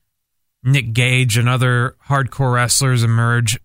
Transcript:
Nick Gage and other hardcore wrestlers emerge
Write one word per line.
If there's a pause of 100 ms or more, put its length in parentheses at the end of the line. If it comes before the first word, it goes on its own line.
(640)
Nick
Gage
and
other (120)
hardcore
wrestlers
emerge